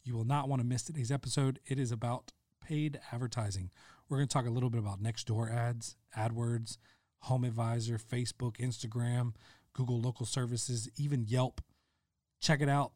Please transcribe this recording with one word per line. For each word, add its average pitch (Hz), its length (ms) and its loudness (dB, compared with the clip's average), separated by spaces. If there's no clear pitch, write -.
You 123 100 -2
will 113 100 0
not 139 240 2
wanna 131 140 2
miss 123 220 0
today's 135 260 -4
episode. 135 560 2
It 131 100 -2
is 131 140 0
about 120 400 -4
paid 151 400 -2
advertising. 104 640 -2
We're 135 100 0
gonna 139 100 4
talk 127 180 2
a 120 40 0
little 123 200 2
bit 117 80 0
about 101 240 -2
Nextdoor 113 500 0
ads, 117 440 -2
AdWords, 113 640 -2
HomeAdvisor, 117 760 0
Facebook, 120 580 -4
Instagram, 120 760 0
Google 123 280 0
Local 120 240 0
Services, 120 720 -2
even 143 280 2
Yelp. 127 360 2
Check 143 220 4
it 143 80 4
out. 139 280 4